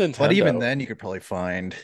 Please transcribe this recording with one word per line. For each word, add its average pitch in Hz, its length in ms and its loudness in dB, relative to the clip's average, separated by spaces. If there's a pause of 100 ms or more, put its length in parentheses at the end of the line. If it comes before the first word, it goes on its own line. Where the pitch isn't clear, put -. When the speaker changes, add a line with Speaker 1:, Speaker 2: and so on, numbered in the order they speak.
(180)
Speaker 1:
But 143 140 4
even 180 260 4
Speaker 2:
Nintendo. - 20 -2
Speaker 1:
then, 127 200 0
you 127 80 -6
could 113 120 -10
probably 95 200 -8
find 90 640 -6